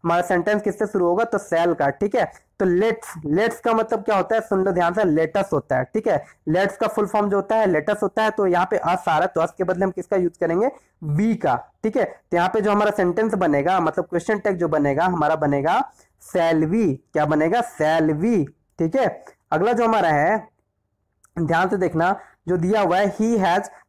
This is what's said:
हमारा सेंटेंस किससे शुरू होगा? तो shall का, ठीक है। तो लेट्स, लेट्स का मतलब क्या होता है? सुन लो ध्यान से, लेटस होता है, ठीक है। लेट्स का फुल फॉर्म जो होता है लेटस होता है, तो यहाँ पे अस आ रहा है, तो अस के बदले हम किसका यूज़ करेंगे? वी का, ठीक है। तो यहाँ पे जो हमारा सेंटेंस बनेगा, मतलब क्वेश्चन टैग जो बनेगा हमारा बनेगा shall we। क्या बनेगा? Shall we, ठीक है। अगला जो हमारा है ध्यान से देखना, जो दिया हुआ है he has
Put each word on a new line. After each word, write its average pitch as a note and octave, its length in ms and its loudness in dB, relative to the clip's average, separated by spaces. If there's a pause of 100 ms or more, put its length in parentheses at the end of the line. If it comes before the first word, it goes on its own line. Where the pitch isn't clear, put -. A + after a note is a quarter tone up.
हमारा E3+ 180 2
सेंटेंस G3 400 0
किससे G#3 240 -2
शुरू F#3 200 0
होगा? F3+ 180 2
तो G#3+ 140 -2
shall E3+ 400 0
का, C#3+ 120 2
ठीक G3+ 260 -4
है। F3+ 160 0 (280)
तो G3 60 0
लेट्स, G#3 480 0 (120)
लेट्स G#3 340 0
का A#3 140 0
मतलब A3 300 -2
क्या G#3+ 120 0
होता F#3+ 200 0
है? A3 60 2
सुन G3 220 0
लो G3 80 0
ध्यान F3 220 2
से, G#3+ 100 0
लेटस D#3+ 500 0
होता C3+ 240 0
है, B2+ 60 0
ठीक G#3+ 240 -4
है। E3 160 0 (240)
लेट्स F#3 300 0
का A3 100 -2
फुल G#3+ 180 -2
फॉर्म G#3 240 0
जो G3+ 60 0
होता G3+ 200 -2
है A3 100 2
लेटस F#3+ 380 0
होता G#3+ 200 -2
है, G#3+ 80 0
तो G#3 160 -2
यहाँ F3 240 0
पे F3+ 60 0
अस F3 300 -2
आ E3+ 40 0
रहा D#3 80 2
है, F3+ 80 0
तो E3 140 -2
अस E3+ 160 -4
के F#3+ 60 -4
बदले F#3 220 -2
हम F#3+ 60 -2
किसका F#3 260 -4
यूज़ F3 220 -2
करेंगे? F3+ 320 0 (320)
वी F3+ 320 0
का, C3 200 0 (280)
ठीक A3 140 -2
है। G#3 80 2
तो - 320 -6
यहाँ F3+ 120 2
पे G#3+ 120 0
जो G#3 100 0
हमारा G#3 200 2
सेंटेंस G#3 420 0
बनेगा, F3 460 2
मतलब D#3+ 260 -2
क्वेश्चन F#3+ 340 -2
टैग G3 180 -2
जो E3+ 100 -2
बनेगा D3 380 2
हमारा D#3+ 300 0
बनेगा D3+ 560 0 (440)
shall E3 300 2
we। F3 300 0 (180)
क्या D3+ 120 0
बनेगा? D#3+ 340 2
Shall D#3+ 640 0
we, G3+ 240 0 (340)
ठीक E3 160 -2
है। B3 280 0 (280)
अगला F#3+ 220 0
जो A#3 140 2
हमारा G3+ 220 2
है D#3+ 420 0 (880)
ध्यान E3 300 0
से G3+ 80 -2
देखना, F3 420 0 (280)
जो F3+ 100 0
दिया F#3+ 240 0
हुआ F3+ 160 2
है G3+ 200 0
he A3+ 200 0
has F#3 240 2 (260)